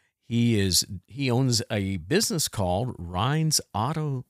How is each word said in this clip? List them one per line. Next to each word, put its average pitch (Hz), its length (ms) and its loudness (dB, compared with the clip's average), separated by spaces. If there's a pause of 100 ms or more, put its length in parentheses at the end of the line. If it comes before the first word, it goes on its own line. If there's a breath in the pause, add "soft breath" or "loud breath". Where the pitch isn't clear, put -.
(260 soft breath)
He 117 340 2
is, 92 260 2 (200)
he 131 260 -2
owns 120 300 2 (100)
a 98 260 -2
business 151 520 -2
called 98 480 -2
Rines 127 640 0 (120)
Auto 139 560 -2